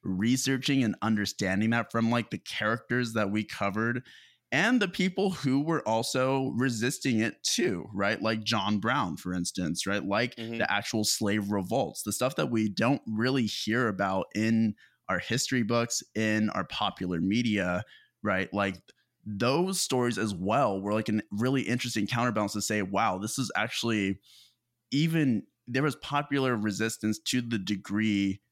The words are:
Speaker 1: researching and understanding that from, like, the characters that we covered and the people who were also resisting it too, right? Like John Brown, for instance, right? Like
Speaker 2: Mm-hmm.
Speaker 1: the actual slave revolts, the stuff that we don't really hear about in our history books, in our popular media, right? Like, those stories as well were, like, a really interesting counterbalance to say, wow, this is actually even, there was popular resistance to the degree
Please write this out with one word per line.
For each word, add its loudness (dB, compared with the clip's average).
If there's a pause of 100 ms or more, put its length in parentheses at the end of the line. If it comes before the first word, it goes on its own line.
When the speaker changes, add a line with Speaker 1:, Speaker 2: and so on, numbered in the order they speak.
Speaker 1:
researching 2
and 2
understanding 0
that 0
from, 0
like, 0
the -6
characters -2
that 0
we 0
covered -2 (480)
and 4
the 2
people 0
who 2
were 0
also 0
resisting 0
it -2
too, 0
right? 0
Like -2
John 0
Brown, 0
for -4
instance, -2
right? -2
Like 0
Speaker 2:
Mm-hmm. -8
Speaker 1:
the 0
actual 0
slave 0
revolts, -2
the -4
stuff -2
that 0
we 2
don't 2
really 0
hear 0
about 0 (100)
in 2 (320)
our 0
history 0
books, 0 (140)
in 2
our -4
popular -2
media, 0 (400)
right? 0
Like, -2 (440)
those 0
stories 2
as 0
well 0
were, -2
like, 0
a 0 (120)
really 0
interesting -2
counterbalance 0
to -4
say, 0
wow, 0
this -4
is -4
actually 0 (720)
even, 2 (220)
there 0
was 0
popular 0
resistance 0
to -2
the -2
degree 0 (120)